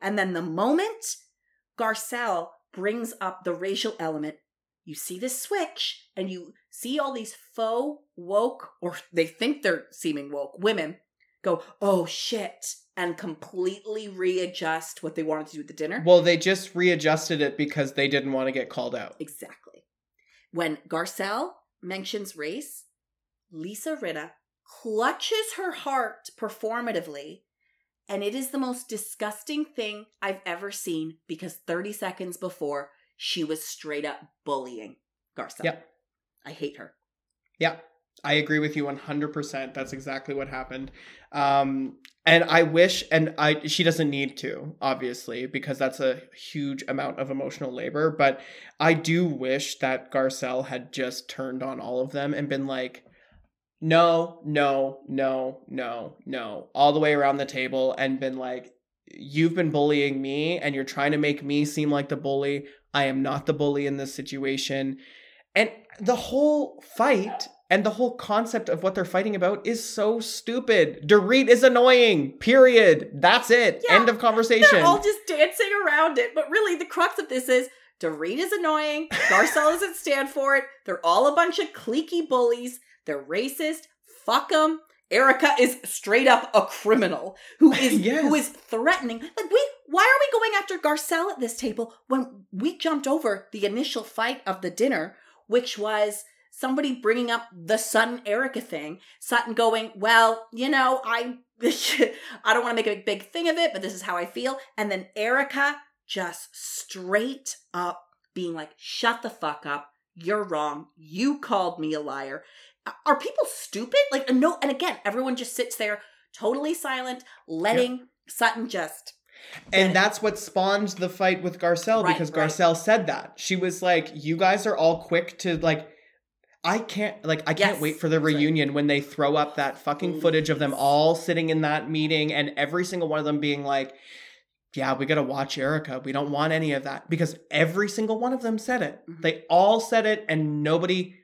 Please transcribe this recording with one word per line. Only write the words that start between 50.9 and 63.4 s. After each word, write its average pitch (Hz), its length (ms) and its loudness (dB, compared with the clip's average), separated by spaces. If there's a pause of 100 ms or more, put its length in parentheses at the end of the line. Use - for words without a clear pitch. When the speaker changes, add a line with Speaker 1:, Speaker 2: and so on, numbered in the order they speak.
Speaker 2:
just 127 360 -8
turned 131 320 -8
on 131 180 -8
all 123 200 -6
of 139 140 -4
them 143 200 -4
and 143 160 -4
been 139 160 -4
like, 131 380 -8 (800)
"No, 165 640 4
no, 139 640 0
no, 131 600 -2
no, 120 480 -10 (100)
no," 113 480 -10
all 143 200 6
the 151 60 2
way 151 140 4
around 139 240 2
the 139 80 -2
table, 131 520 -2
and 135 220 -2
been 131 180 -4
like, 127 360 -10 (340)
"You've 156 480 0
been 170 160 0
bullying 143 500 2
me, 147 360 -2
and 143 160 -4
you're 135 100 -4
trying 143 280 -2
to 151 60 0
make 147 260 0
me 143 220 0
seem 147 260 -2
like 143 180 -2
the 151 60 -4
bully. 143 500 -4 (280)
I 139 120 2
am 135 160 -2
not 139 240 -4